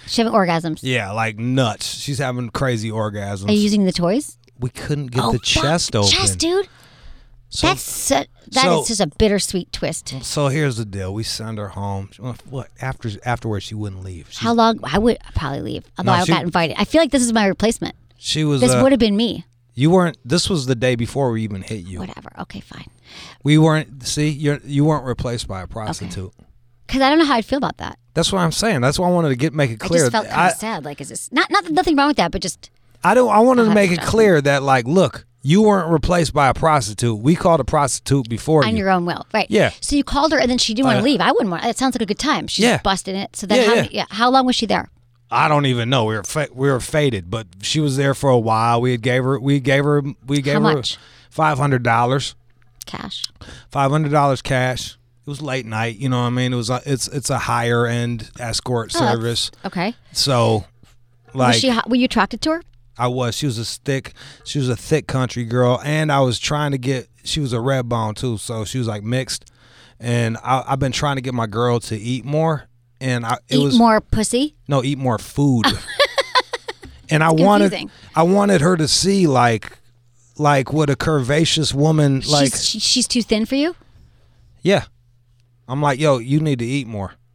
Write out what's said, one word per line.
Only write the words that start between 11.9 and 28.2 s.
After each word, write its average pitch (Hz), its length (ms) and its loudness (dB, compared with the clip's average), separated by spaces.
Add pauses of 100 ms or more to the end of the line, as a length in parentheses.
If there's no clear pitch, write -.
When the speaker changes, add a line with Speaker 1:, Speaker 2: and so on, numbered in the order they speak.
Speaker 2:
What? 131 200 -12 (120)
After, 131 300 -8 (120)
afterwards, 117 420 -4
she 113 100 -12
wouldn't 98 280 -10
leave. 90 280 -16
She - 120 -10
Speaker 1:
How 233 100 0
long? 226 300 2
I 170 140 -2
would 220 220 2 (160)
probably 139 260 -4
leave. - 240 -8 (140)
Although 190 140 2
Speaker 2:
No, 175 40 4
Speaker 1:
I 180 60 2
Speaker 2:
she 170 80 2
Speaker 1:
got 170 100 2
invited. 165 380 -2
I 208 60 2
feel - 140 2
like 330 120 2
this 277 100 2
is 233 100 0
my 220 140 2
replacement. 202 500 0 (220)
Speaker 2:
She - 260 -4
was, 147 160 2
Speaker 1:
This 247 140 4
Speaker 2:
uh, 123 80 4
Speaker 1:
would 262 100 6
have 277 80 4
been 208 160 2
me. 208 300 -2 (300)
Speaker 2:
You 143 160 4
weren't. 175 340 4
This - 240 0
was 156 160 -2
the 131 80 0
day 127 220 0
before 123 340 -2
we 113 140 -4
even 101 180 -8
hit 95 240 -10
you. 92 140 -12
Speaker 1:
Whatever. - 400 -14
Okay, - 200 -14
fine. - 280 -20 (560)
Speaker 2:
We 151 160 4
weren't. 156 480 2
See, 151 220 -2
you're, 143 360 -2
you 143 200 0
weren't 151 200 0
replaced 120 420 -6
by 95 120 -8
a 92 60 -12
Speaker 1:
Okay. 87 80 -16
Speaker 2:
prostitute. 95 600 -10 (540)
Speaker 1:
'Cause 262 140 0
I 262 80 6
don't 302 100 4
know 330 60 6
how 277 100 0
I'd 226 100 -2
feel 262 120 -2
about - 200 -4
that. - 220 -12 (160)
Speaker 2:
That's 160 160 0